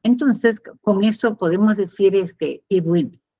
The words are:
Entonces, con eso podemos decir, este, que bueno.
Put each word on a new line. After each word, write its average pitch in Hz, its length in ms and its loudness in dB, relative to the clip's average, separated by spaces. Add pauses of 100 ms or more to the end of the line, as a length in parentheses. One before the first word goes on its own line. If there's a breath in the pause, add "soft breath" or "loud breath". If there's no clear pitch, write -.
Entonces, 233 580 0 (220)
con 196 200 0
eso 220 360 0
podemos 196 400 0
decir, 196 360 0
este, 170 540 -4
que 185 140 0
bueno. 165 360 -2 (220)